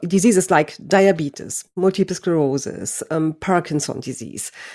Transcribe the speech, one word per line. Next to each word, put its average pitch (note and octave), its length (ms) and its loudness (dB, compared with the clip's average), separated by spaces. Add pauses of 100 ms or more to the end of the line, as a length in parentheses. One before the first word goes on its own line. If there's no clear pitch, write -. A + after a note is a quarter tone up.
diseases F#3 480 4
like D#3 260 2 (100)
diabetes, F#3 800 2 (100)
multiple F#3 400 0
sclerosis, C#3+ 920 -2
um, D#3 240 -2
Parkinson E3 680 -2
disease. - 500 -10 (240)